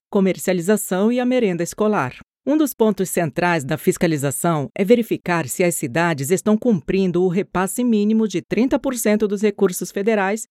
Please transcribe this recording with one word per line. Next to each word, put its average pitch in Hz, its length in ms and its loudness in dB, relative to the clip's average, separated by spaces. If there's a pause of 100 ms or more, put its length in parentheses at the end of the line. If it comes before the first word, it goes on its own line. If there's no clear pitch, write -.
comercialização 190 1000 0
e 247 80 0
a 247 80 -2
merenda 214 380 0
escolar. 185 540 -2 (280)
Um 277 100 2
dos 311 160 2
pontos 208 380 0
centrais 170 540 -2
da 147 120 -2
fiscalização 156 960 0
é - 120 -2
verificar 180 640 0
se - 160 -2
as 175 100 0
cidades 151 560 -2
estão 214 260 2
cumprindo 185 680 0
o 190 40 2
repasse 185 540 -2
mínimo 220 460 2
de 175 120 -2
trinta 262 380 0
por 269 160 -2
cento 214 320 0
dos 202 160 -4
recursos 196 480 0
federais 202 600 -2